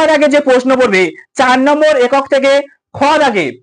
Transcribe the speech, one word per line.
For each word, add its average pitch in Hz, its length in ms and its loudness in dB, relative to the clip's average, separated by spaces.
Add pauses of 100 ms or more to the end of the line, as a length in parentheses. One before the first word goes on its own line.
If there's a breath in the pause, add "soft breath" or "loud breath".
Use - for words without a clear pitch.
দাগে 302 220 2
যে 294 120 0
প্রশ্ন 254 360 0
পড়বে 190 340 0 (240 loud breath)
চার 254 240 0
নম্বর 294 380 0
একক 262 320 -2
থেকে 277 320 0 (320 loud breath)
খ 302 260 0
দাগে 208 340 -2 (100)